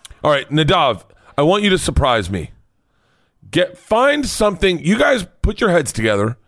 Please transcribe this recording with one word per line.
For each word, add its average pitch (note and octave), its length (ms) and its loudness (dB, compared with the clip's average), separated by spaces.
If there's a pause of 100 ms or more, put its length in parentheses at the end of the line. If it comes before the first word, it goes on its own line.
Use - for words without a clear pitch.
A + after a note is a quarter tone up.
(240)
all D3+ 80 0
right, C#3 180 -2
Nadav, D3+ 540 0 (340)
I C#3+ 60 2
want G3 200 2
you G#3 60 2
to F#3 80 2
surprise A#2 520 0
me. F#2 220 -8 (1000)
Get, F3 280 -2
find C4+ 480 0
something, G3 580 -2
you F#3+ 140 2
guys C4+ 280 0 (160)
put G#3 200 -2
your A3+ 80 2
heads E3+ 240 0
together A2 440 -2 (100)